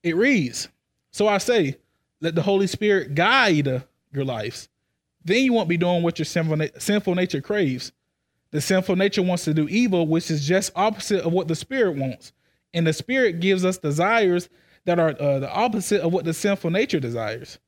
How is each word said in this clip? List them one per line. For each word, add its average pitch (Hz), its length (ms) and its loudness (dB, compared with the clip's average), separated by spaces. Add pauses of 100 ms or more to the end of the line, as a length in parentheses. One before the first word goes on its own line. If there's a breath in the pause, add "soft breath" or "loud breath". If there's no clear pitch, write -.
It 165 120 0
reads, 190 540 0 (420)
"So 208 160 0
I 208 100 2
say, 185 380 0 (460)
let 165 140 -4
the 165 60 2
Holy 196 260 2
Spirit 185 480 0
guide 165 680 2 (300)
your 139 120 -4
lives. 113 440 -8 (560)
Then 220 180 2
you 262 80 2
won't 214 180 2
be 175 80 2
doing 175 240 2
what 170 160 0
your 156 80 -2
sinful 160 300 0
na-, 151 120 0 (100)
sinful 202 360 0
nature 175 280 0
craves. 156 500 -2 (580)
The 151 100 -4
sinful 185 380 0
nature 202 240 2
wants 180 240 0
to 156 80 0
do 151 160 2
evil, 185 380 2
which 165 220 0
is 147 160 -2
just 185 300 0
opposite 202 480 -2
of 165 80 0
what 175 160 0
the 160 80 -2
Spirit 220 400 -2
wants. 135 380 -8 (400)
And 170 120 0
the 160 60 4
Spirit 226 480 0
gives 185 240 2
us 185 140 0
desires 175 720 0 (340 soft breath)
that 175 160 0
are, 160 220 2
uh, 143 180 0
the 135 100 -6
opposite 208 520 0
of 165 100 0
what 175 140 0
the 165 80 -2
sinful 196 360 -2
nature 185 300 0
desires. 117 680 -6